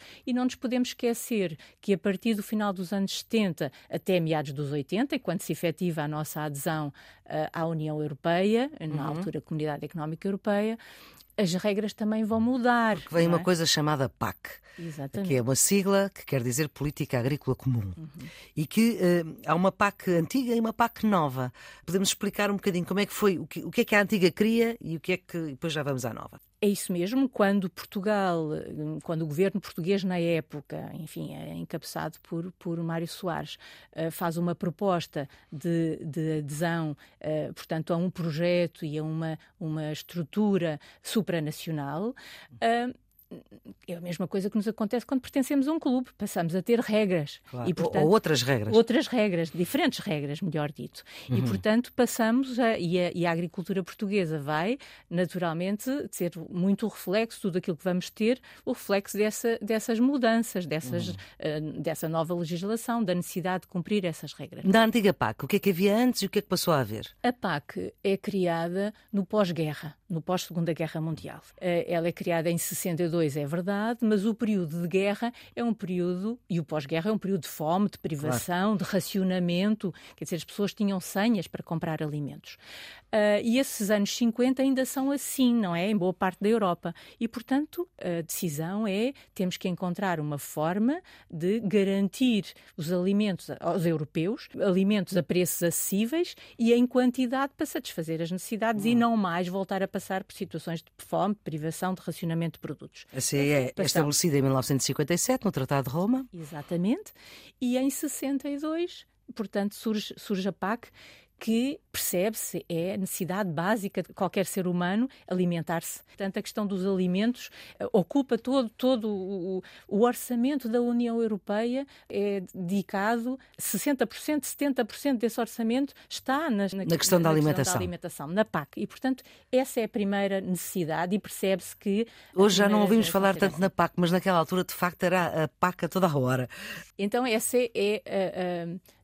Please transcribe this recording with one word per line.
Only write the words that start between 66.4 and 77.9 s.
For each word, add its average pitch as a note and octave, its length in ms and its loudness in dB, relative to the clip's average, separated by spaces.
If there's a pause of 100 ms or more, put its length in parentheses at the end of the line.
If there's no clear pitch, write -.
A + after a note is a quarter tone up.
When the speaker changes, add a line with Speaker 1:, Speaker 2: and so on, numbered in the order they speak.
Speaker 2:
que - 60 -20
passou F3 240 2
a D3 60 4
haver? G#2+ 300 -2 (160)
Speaker 1:
A A#3+ 80 2
pac F3+ 600 -6 (120)
é G3 120 2
criada F3+ 800 0 (180)
no G3+ 140 0
pós-guerra, E3 720 0 (120)
no E3 140 -4
pós-Segunda E3+ 500 -2
Guerra D#3 280 -4
Mundial. D#3 420 -6 (180)
Eh, F3 320 0
ela E3+ 140 0
é E3+ 60 0
criada E3+ 360 -2
em E3+ 80 2
sessenta E3+ 460 -2
e F3 140 2
dois, D#3 180 2
é D3 120 -2
verdade, G3+ 560 -2
mas G#3+ 240 4
o A3+ 80 2
período F3 480 -2
de F3 60 -2
guerra G3+ 440 0 (220)
é A#3+ 100 -2
um A#3 80 2
período, F#3 640 -2 (120)
e E3 100 0
o D3+ 40 -2
pós-guerra D#3+ 440 -2
é A3 40 2
um A3 60 2
período F#3 240 -2
de - 60 -12
fome, F3 400 0
de - 100 -12